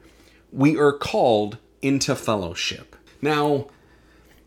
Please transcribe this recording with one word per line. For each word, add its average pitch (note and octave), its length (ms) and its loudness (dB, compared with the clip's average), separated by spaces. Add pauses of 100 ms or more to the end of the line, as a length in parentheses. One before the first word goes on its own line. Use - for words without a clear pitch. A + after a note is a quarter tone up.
(520)
We C#3+ 240 2
are C#3+ 160 4
called A#2 640 0 (240)
into C3+ 360 0
fellowship. - 800 -6 (260)
Now, D3 460 0 (800)